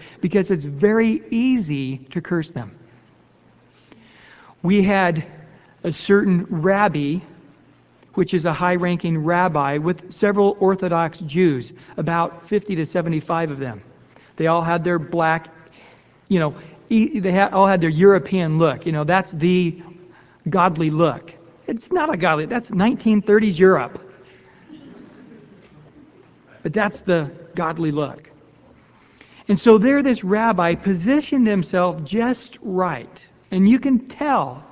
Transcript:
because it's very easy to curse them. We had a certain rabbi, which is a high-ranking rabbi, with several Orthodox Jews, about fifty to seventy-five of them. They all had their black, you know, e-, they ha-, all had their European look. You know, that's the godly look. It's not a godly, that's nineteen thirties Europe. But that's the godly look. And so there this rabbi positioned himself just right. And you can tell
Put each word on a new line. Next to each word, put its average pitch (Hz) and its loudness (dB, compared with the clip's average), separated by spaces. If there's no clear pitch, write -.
because 190 0
it's 156 -4
very 220 0
easy 165 -2
to 170 -6
curse 165 -4
them. 110 -12
We 190 2
had 185 2
a 170 -4
certain 196 2
rabbi, 170 0
which 190 0
is 160 0
a 165 2
high-ranking 175 0
rabbi, 156 0
with 175 -4
several 202 2
Orthodox 175 0
Jews, 147 0
about 170 -4
fifty 202 -2
to 160 -2
seventy-five 165 -2
of 139 -8
them. 120 -10
They 160 -2
all 165 2
had 165 -2
their 175 0
black, 165 -2
you 185 2
know, 151 -2
e-, 220 2
they 185 -2
ha-, 196 2
all 190 4
had 190 2
their 165 2
European 175 2
look. 147 0
You 170 -4
know, 151 -2
that's 180 0
the 175 0
godly 165 0
look. 156 -2
It's - -8
not 320 -2
a 190 -4
godly, 156 0
that's 233 -6
nineteen 214 0
thirties 208 2
Europe. 175 2
But 151 -8
that's 208 -2
the 165 -2
godly 165 -4
look. 143 -6
And 202 0
so 220 8
there 269 2
this 254 0
rabbi 185 0
positioned 226 0
himself 180 0
just 233 -4
right. 180 -6
And 190 4
you 254 6
can 269 0
tell 156 -4